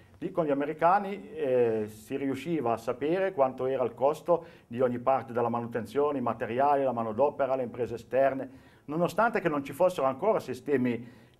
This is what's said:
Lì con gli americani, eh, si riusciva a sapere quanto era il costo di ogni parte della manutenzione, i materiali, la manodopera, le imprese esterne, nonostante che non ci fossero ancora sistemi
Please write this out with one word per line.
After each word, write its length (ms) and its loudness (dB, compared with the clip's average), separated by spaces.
Lì 120 -6
con 140 0
gli 60 0
americani, 840 0
eh, 560 2
si 280 -8
riusciva 580 -2
a 20 2
sapere 560 -2
quanto 340 0
era 160 0
il 120 -2
costo 500 0
di 120 -6
ogni 180 2
parte 340 0
della 160 2
manutenzione, 680 -2
i 40 -2
materiali, 640 0
la 80 2
manodopera, 640 0
le 80 -2
imprese 300 -6
esterne, 560 0
nonostante 560 0
che 80 0
non 160 0
ci 80 -10
fossero 340 2
ancora 320 0
sistemi 880 -2